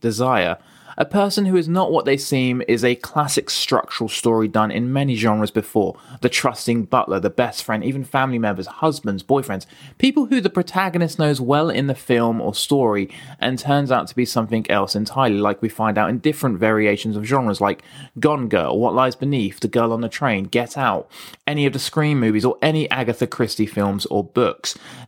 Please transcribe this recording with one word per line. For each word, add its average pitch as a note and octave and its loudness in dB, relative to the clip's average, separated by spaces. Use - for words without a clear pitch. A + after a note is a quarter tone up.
desire. A2 0
A - 0
person G3+ 0
who F#3 2
is E3+ 2
not F3 0
what D#3+ 0
they C#3 2
seem B2+ 0
is A2+ 2
a A#2+ 2
classic - -2
structural - -2
story A2 2
done G#2+ 2
in A#2+ -2
many C#3 0
genres G#2+ 2
before. G#2 0
The - 4
trusting A#2+ -2
butler, G#2 0
the G2 0
best - -2
friend, A2 -2
even C3+ -4
family C3 -2
members, G2+ -2
husbands, B2 -4
boyfriends, B2+ -2
people C4+ 4
who A#3 0
the F#3+ 0
protagonist F3 -2
knows D3 2
well C#3+ 2
in C3+ 0
the C#3 0
film A#2 0
or G2+ -4
story A2 0
and B2+ -2
turns C#3+ 0
out A2+ 2
to - -18
be B2 2
something A2+ -2
else G2+ 2
entirely, A2 2
like G#2 0
we A2+ 0
find G#2+ 0
out G2 2
in B2 0
different C#3+ 0
variations G#2+ 2
of G#2 -4
genres A#2 0
like G2+ 2
Gone C#3 2
Girl, E2 2
What A2 2
Lies B2+ 2
Beneath, C3 -2
The A#2 0
Girl A#2 2
on A2+ -2
the A2+ -4
Train, G#2+ -2
Get A#2+ -2
Out, A2+ -2
any D3 0
of B2+ -2
the C3+ -4
Scream D3+ 0
movies G#2+ 2
or B2+ 0
any D#3 0
Agatha A#2+ -2
Christie A2 -2
films G2+ -2
or G2+ -2
books. - -2